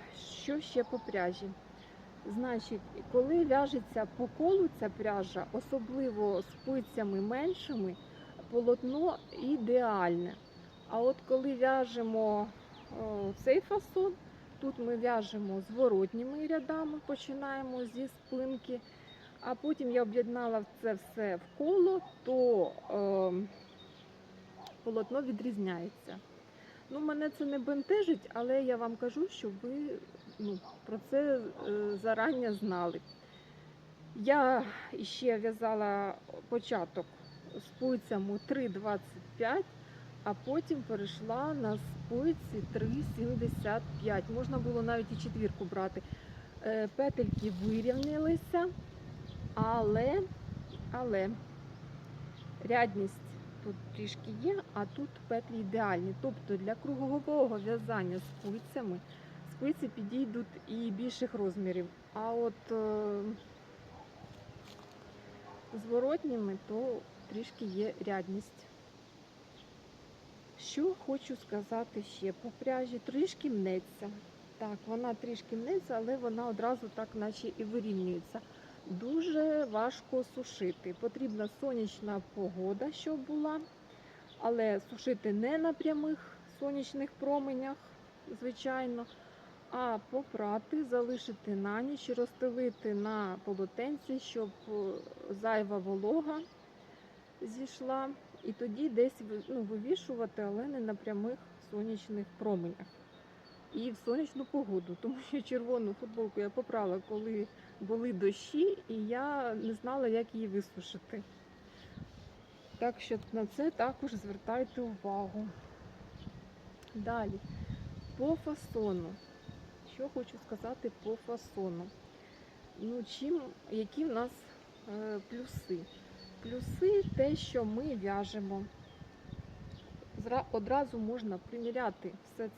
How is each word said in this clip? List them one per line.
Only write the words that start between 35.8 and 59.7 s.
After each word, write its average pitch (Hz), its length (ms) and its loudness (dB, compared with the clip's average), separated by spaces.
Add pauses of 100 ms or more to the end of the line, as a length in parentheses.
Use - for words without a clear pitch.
початок 196 560 0 (540)
спицями 208 880 0
три 262 220 0
двадцять 202 540 -4 (140)
п'ять, 262 280 2 (580)
а 208 100 0
потім 285 540 0
перейшла 226 640 -2
на 220 240 2
спиці 240 880 0 (100)
три 220 180 2 (260)
сімдесят 233 640 2 (180)
п'ять. 202 220 2 (120)
Можна 254 220 0
було 233 260 2
навіть 233 280 0
і - 120 -2
четвірку 208 420 0
брати. 190 360 -2 (640)
Е, 214 300 2
петельки 233 580 4 (100)
вирівнялися, 302 1040 4 (880)
але, 226 640 6 (680)
але 214 380 2 (1400)
рядність 202 440 4 (500)
тут 202 120 -4 (200)
трішки 208 360 -6 (120)
є, 381 180 2 (120)
а 208 120 -2
тут 285 240 -6 (180)
петлі 233 320 -2
ідеальні. 190 640 2
Тобто 214 360 -2
для 202 180 -2
кругового 277 840 2
в'язання 208 600 0
спицями 208 800 -4 (520)
спиці 285 360 0